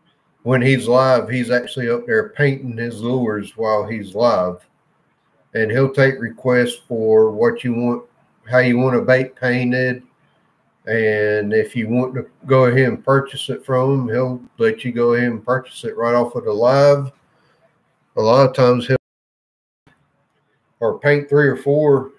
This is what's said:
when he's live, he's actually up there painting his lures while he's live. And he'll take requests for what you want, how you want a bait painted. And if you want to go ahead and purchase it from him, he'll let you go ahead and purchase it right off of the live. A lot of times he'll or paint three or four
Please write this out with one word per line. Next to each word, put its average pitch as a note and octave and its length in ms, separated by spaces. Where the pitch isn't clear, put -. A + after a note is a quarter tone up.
when B2 200
he's B2 260
live, B2 400
he's A#2+ 220
actually A#2+ 400
up A#2+ 160
there A2 240
painting C3+ 480
his A#2 240
lures A2+ 560
while G#2+ 280
he's G2+ 280
live. G2 520
And A2+ 180
he'll C3+ 220
take C3+ 260
requests A#2+ 720
for A2 420
what A#2 320
you A#2+ 120
want, A#2+ 320
how B2+ 100
you B2 180
want B2+ 180
a A2 60
bait C3 340
painted. B2+ 640
And G#2+ 680
if G#2+ 200
you A2 140
want B2+ 260
to A#2+ 140
go C3 200
ahead B2 240
and A2 140
purchase C3+ 460
it B2 160
from C3 380
him, A2 120
he'll B2+ 280
let A2+ 260
you B2 80
go A#2+ 220
ahead B2 160
and A2 120
purchase - 420
it A2+ 120
right A#2 180
off A#2+ 200
of G#2+ 100
the G#2+ 80
live. C3+ 580
A - 40
lot B2 260
of C3+ 80
times B2 320
he'll C3 120
or A2 180
paint D3 320
three C#3+ 160
or B2+ 100
four C#3+ 640